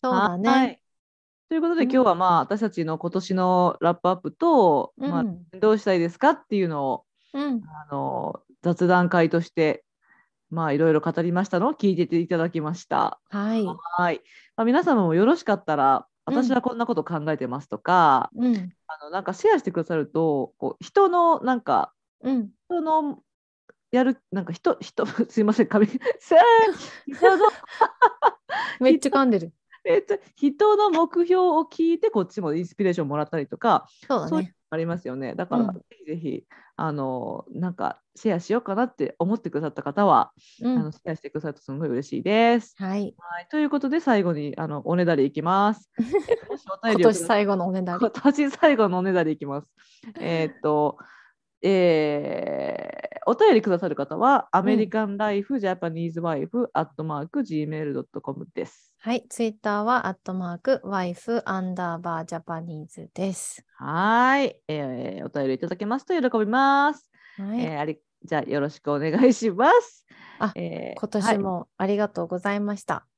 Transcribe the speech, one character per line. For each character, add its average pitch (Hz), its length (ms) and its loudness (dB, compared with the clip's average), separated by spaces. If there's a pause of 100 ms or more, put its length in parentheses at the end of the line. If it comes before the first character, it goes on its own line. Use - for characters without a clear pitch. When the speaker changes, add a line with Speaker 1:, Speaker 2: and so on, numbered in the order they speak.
Speaker 1:
そ 254 60 -2
う 254 40 0
だ 190 240 0
ね。 208 120 0
Speaker 2:
は 269 60 6
ー 262 180 2
い。 - 40 -20 (680)
と 320 80 -2
い 320 40 2
う - 20 0
こ 339 80 0
と 349 60 0
で、 330 80 2
Speaker 1:
う 247 40 0
ん。 254 40 -2
Speaker 2:
今 262 120 6
日 233 40 6
は、 180 80 4
ま 175 220 4
あ、 - 20 6
私 196 200 -2
た 214 100 -2
ち 170 140 -6
の 156 140 -4
今 170 140 -6
年 185 240 -4
の 180 440 2
ラ 175 160 2
ッ - 20 -20
プ 180 120 0
ア 185 40 2
ッ 180 40 -4
プ - 160 -8
と、 214 640 4
Speaker 1:
う 269 100 -8
ん。 - 20 -4
Speaker 2:
ま 175 100 -2
あ、 240 60 -2 (340)
ど 214 120 4
う 220 60 4
し 208 80 -6
た 196 80 2
い 180 60 2
で 170 100 0
す 170 100 -16
か 285 120 4
っ - 160 -4
て 214 100 -2
い 196 80 2
う - 20 -2
の 147 200 -4
を、 - 180 -6 (280)
Speaker 1:
う 277 60 -10
ん。 269 220 -4 (280)
Speaker 2:
あ 143 40 -8
の、 139 480 -6 (200)
雑 175 260 0
談 180 200 4
会 170 220 4
と 170 100 0
し 170 120 -8
て、 156 340 0 (640)
ま 165 160 -4
あ、 147 80 0
い 147 40 0
ろ 160 120 4
い 156 40 4
ろ 151 60 4
語 165 220 -2
り 170 100 0
ま 180 140 0
し - 40 -12
た 180 100 0
の 226 100 0
を 311 40 -4
聞 202 240 0
い 170 100 0
て 170 120 0
い 170 80 -2
た 180 100 -2
だ 165 120 0
き 170 100 -6
ま 151 140 -4
し - 140 -14
た。 - 420 -2
Speaker 1:
は 208 260 -4
い。 220 100 0
Speaker 2:
は 175 460 -2
い。 151 100 -6 (360)
ま 226 60 0
あ、 - 20 2
皆 262 180 4
様 240 220 2
も 165 80 2
よ 180 120 4
ろ 311 120 4
し - 80 -10
か 214 80 0
っ 196 100 -4
た 156 140 -2
ら、 135 300 2 (200)
Speaker 1:
う - 40 -4
ん。 269 40 0
Speaker 2:
私 254 160 2
は 247 100 2
こ 247 120 -4
ん 233 40 -10
な 233 80 -2
こ 190 100 -2
と 156 100 -2
考 156 260 -4
え 151 60 -2
て 131 100 -6
ま 127 140 -8
す - 80 -20
と - 100 -8
か、 160 560 4
Speaker 1:
う 233 100 -2
ん。 196 280 -2 (140)
Speaker 2:
あ 156 180 -16
の、 147 40 -16
な 185 120 -6
ん - 20 -12
か 185 80 -6
シ 190 160 0
ェ 440 80 6
ア 302 40 2
し - 20 -10
て 190 100 -6
く 175 80 -4
だ 165 60 -2
さ 175 100 -4
る 147 120 -2
と、 156 500 0
こ - 240 -6
う、 - 20 -16
人 403 240 4
の、 339 320 4
な 254 160 0
ん 240 60 -6
か、 - 320 -2 (300)
Speaker 1:
う 254 80 -2
ん。 233 180 -2 (180)
Speaker 2:
人 349 140 -2
の 311 380 -2 (720)
や 247 120 4
る、 254 180 0 (100)
な 190 120 -4
ん - 20 -8
か、 170 80 -8
人、 - 260 0
人、 - 260 -6
<laughs> - 220 -2
す - 140 -2
い - 20 6
ま 214 100 2
せ 233 100 4
ん、 196 40 2
噛 208 120 2
み、 214 100 6
<laughs> - 300 -4
す - 160 2
ー、 440 760 4
人 381 240 6
の、 370 60 4 (680)
Speaker 1:
<laughs> - 680 -2
め 254 120 6
っ 320 80 6
ち - 80 -2
ゃ - 20 2
噛 277 160 4
ん 247 60 4
で 202 80 4
る。 165 120 -10 (320)
Speaker 2:
人、 185 80 0
め - 60 6
っ 403 80 0
ち - 80 -2
ゃ、 403 40 -4 (180)
人 403 420 2
の 415 140 2
目 330 200 2
標 349 240 2
を 339 300 2
聞 330 280 0
い 320 60 -2
て、 440 100 0
こ 226 120 0
っ 180 60 -2
ち - 140 -12
も 156 120 -2
イ 165 80 -2
ン 180 40 -4
ス - 100 -16
ピ 208 80 -4
レ 190 80 2
ー - 20 0
シ 175 80 -4
ョ 151 40 -2
ン - 20 -6
も 143 100 -4
ら 151 60 -2
っ 143 60 -8
た 165 80 -6
り 139 100 -6
と - 100 -12
か、 214 300 2 (200)
Speaker 1:
そ 269 100 0
う - 20 0
だ 156 60 -6
ね。 - 40 -6
Speaker 2:
そ 320 80 0
う - 40 0
い - 20 -4
う 180 40 -8
の - 60 -18 (160)
あ 160 80 -6
り 165 80 -4
ま 170 140 -6
す - 80 -12
よ 127 80 -8
ね。 131 200 -8
だ 180 120 -8
か 247 100 -2
ら、 233 60 2
Speaker 1:
う 202 80 -2
ん。 - 20 -8
Speaker 2:
ぜ 175 160 -14
ひ - 160 -20
ぜ 151 100 -8
ひ、 160 300 -8 (320)
あ 160 140 -4
の、 131 580 -8
な 180 220 -6
ん - 20 -10
か、 - 260 -8 (160)
シ - 140 -4
ェ 185 60 0
ア 175 40 -2
し 175 140 -6
よ 233 60 0
う - 20 -12
か 196 140 -6
な 226 80 0
っ 254 120 -6
て - 240 -6
思 185 140 0
っ 226 60 -4
て 185 100 -8
く 147 100 -6
だ 156 80 -6
さ 143 40 -6
っ - 20 -20
た - 100 -12
方 196 220 0
は、 147 260 4 (300)
Speaker 1:
う 240 80 -2
ん。 254 80 0
Speaker 2:
あ 233 60 0
の、 151 80 -6
シ - 120 -16
ェ 175 80 -8
ア 160 40 -4
し - 60 -14
て 143 100 -16
く - 20 -20
だ 156 80 -6
さ 165 80 -8
る 143 60 -10
と - 60 -20
す - 100 -14
ご 143 140 -6
い 147 40 -4
嬉 131 180 -4
し - 120 -8
い - 40 -10
で 226 380 2
す。 - 160 -20
Speaker 1:
は 190 180 -6
い。 202 220 -6
Speaker 2:
は 175 240 -14
い。 180 80 -20
と 302 80 -6
い 302 60 0
う 294 80 -2
こ 294 80 -2
と 277 100 -4
で、 311 100 -2
最 226 240 2
後 175 80 0
に、 147 260 -6
あ 160 100 -6
の、 147 180 -8
お 170 100 0
ね 180 100 2
だ 170 100 2
り 139 100 4
い 143 60 -2
き 151 100 -6
ま 196 320 2
す。 - 200 -12
Speaker 1:
<laughs> 285 360 -2
Speaker 2:
え 466 60 2
っ - 100 -8
と、 - 60 -10
も 392 60 -8
し - 120 -18
お - 160 -10
便 226 120 2
り 175 80 6
を 160 40 10
く - 40 2
だ-、 170 60 -2
Speaker 1:
今 - 0 -
年 165 60 -8
最 208 220 2
後 202 80 0
の 180 120 -2
お 190 40 -4
ね 185 100 -4
だ 175 120 -4
り。 180 60 -6
Speaker 2:
今 226 120 0
年 285 400 2
最 302 260 4
後 220 100 4
の 180 120 0
お - 20 -2
ね 190 100 0
だ 180 120 2
り 156 100 0
い 143 40 -6
き - 80 -10
ま 143 180 -8
す。 - 100 -20 (460)
え 165 260 -4
ー - 120 -8
っ - 40 -20
と、 151 360 0 (680)
え 151 1300 0 (280)
ー、 - 100 -14
お 233 80 2
便 415 180 6
り 220 80 6
く 214 80 -4
だ 180 80 2
さ 180 100 -4
る 147 80 -4
方 147 220 -6
は、 254 340 2
Speaker 1:
う 175 60 2
ん。 - 40 6
Speaker 2:
ア - 20 -2
メ 214 140 2
リ 214 120 0
カ 214 160 -2
ン 202 120 -8
ラ 214 160 -2
イ 202 100 -2
フ 269 160 -4
ジ 202 80 -2
ャ 185 80 -2
パ 175 140 -6
ニ 165 200 -6
ー - 20 -12
ズ 165 80 -8
ワ 165 160 -2
イ 139 120 -6
フ 240 260 -4
ア - 80 0
ッ 156 60 -2 (100)
ト 156 60 -8
マ 151 180 -6
ー 156 60 -10
ク 285 160 -4
ジ 180 140 -6
ー 151 100 -4
メ 156 160 -6
ー - 20 -6
ル 143 80 -6
ド 131 80 -6
ッ - 100 -10
ト - 80 -12
コ - 140 -10
ム - 220 -14
で - 100 -6
す。 - 320 -20
Speaker 1:
は 226 160 -6
い。 240 160 -6
Twitter 214 540 -4
は、 240 240 -2
ア 185 80 -6
ッ - 80 -20
ト 185 100 -10
マ 180 220 -6
ー - 20 -12
ク 262 260 -2
ワ 190 220 -4
イ 175 80 -6
フ 233 320 -6
ア 190 140 -4
ン 185 160 -6
ダ 175 240 -6
ー - 20 -16
バ 165 220 -6
ー - 20 -10
ジ 170 100 -12
ャ 165 60 -8
パ 165 200 -10
ニ 165 280 -14
ー - 20 -20
ズ 165 220 -20
で 190 200 -4
す。 - 300 -14 (120)
Speaker 2:
は 220 640 0
い。 - 260 -4
え 143 540 -8
ー、 - 40 -12
お - 40 -10
便 139 200 -4
り 131 40 0
い 127 60 -6
た - 80 -6
だ 185 80 -6
け 202 100 -8
ま 240 140 -4
す - 80 -20
と 349 120 -2
喜 247 200 -2
び 214 80 0
ま 277 480 2
す。 - 160 -20 (260)
Speaker 1:
は 202 180 -8
い。 240 80 -4
Speaker 2:
え 160 140 -6
ー、 - 20 -6
あ 147 60 -2
り-、 156 140 -8 (260)
じ 165 100 -6
ゃ 151 40 2
あ、 - 100 -8
よ 143 100 -2
ろ 143 100 -2
し 147 100 -20
く - 120 -6
お 147 60 0
願 160 260 0
い 254 80 8
し 226 200 0
ま 220 180 2
す。 - 380 2 (320)
Speaker 1:
あ、 202 160 -4
Speaker 2:
え 165 420 -10
ー、 - 20 -16
Speaker 1:
今 214 100 -8
年 214 280 0
も 190 300 -4 (100)
あ 190 80 -2
り 202 120 0
が 208 120 0
と 180 140 -6
う 170 40 -8
ご 180 120 -6
ざ 202 160 -4
い 208 40 -4
ま 208 160 -4
し 196 100 -16
た。 160 100 -2
Speaker 2:
は - 60 -10
い。 - 20 -20 (140)